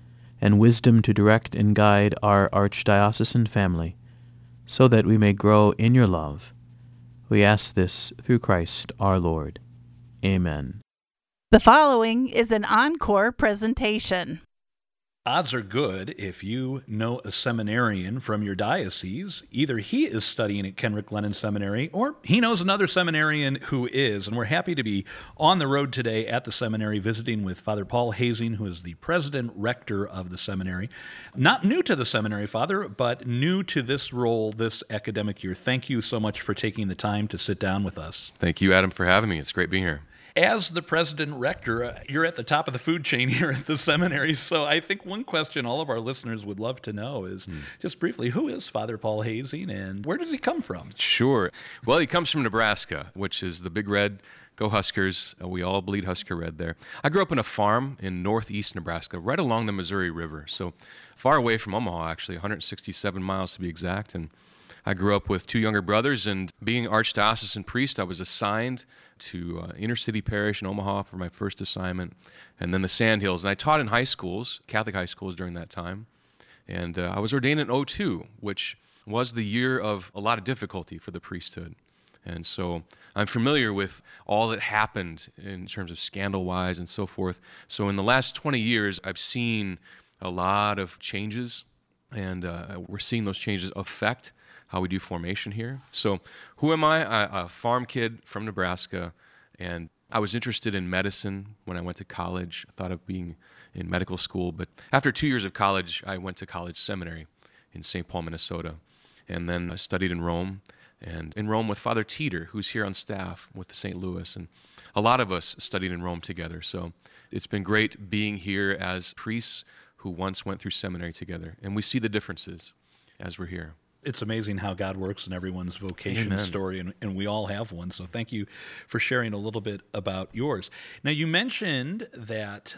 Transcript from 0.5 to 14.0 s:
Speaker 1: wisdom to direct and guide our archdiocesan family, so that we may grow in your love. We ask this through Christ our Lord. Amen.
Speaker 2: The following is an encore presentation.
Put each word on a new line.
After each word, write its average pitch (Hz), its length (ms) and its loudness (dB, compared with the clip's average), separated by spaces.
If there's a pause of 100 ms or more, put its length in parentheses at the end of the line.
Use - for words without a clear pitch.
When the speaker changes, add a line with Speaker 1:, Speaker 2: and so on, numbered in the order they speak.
Speaker 1:
wisdom 113 440 10
to 107 100 6
direct 107 400 6
and 104 220 6
guide 104 480 8
our 101 260 8
archdiocesan 104 960 4
family, 87 480 2 (720)
so - 220 8
that 110 180 8
we 110 120 8
may 104 160 8
grow 104 380 8
in 113 220 6
your 123 140 8
love. 78 460 0 (720)
We 104 160 8
ask 104 300 6
this - 480 2
through 123 180 6
Christ - 640 0
our 98 180 6
Lord. 80 400 0 (640)
Amen. 87 560 0 (720)
Speaker 2:
The 220 100 12
following 247 680 8
is 226 240 4
an 214 100 4
encore 233 720 4
presentation. 214 1080 0 (840)